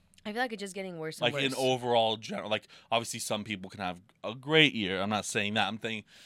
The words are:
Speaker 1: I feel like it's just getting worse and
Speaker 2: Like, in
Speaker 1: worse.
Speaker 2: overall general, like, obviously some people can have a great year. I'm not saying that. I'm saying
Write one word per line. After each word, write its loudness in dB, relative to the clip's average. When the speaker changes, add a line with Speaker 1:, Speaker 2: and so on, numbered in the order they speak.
Speaker 1:
I -6
feel -2
like -2
it's -10
just -10
getting -10
worse -8
and 0
Speaker 2:
Like, -2
in 0
Speaker 1:
worse. -4
Speaker 2:
overall 4
general, -6
like, 0
obviously 0
some -2
people -6
can -14
have -2
a -6
great 6
year. 0
I'm 0
not 0
saying -2
that. 4
I'm -6
saying -6